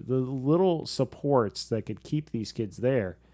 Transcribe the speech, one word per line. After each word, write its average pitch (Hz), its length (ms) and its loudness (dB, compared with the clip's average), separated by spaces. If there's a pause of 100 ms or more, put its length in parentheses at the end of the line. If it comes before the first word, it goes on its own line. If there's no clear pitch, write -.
the 131 100 0
little 139 720 2
supports 131 840 0
that 110 160 -2
could - 180 -10
keep 151 280 -4
these 113 220 -4
kids 98 260 -6
there, 110 400 0 (160)